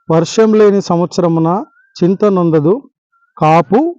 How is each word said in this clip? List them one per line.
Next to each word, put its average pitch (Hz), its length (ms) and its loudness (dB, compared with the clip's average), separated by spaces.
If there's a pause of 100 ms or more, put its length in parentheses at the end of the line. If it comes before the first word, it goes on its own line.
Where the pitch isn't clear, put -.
(100)
వర్షం 214 440 0
లేని 202 280 2
సంవత్సరమున 175 840 -2 (400)
చింత 190 200 0
నొందదు, 175 580 0 (560)
కాపు 185 600 0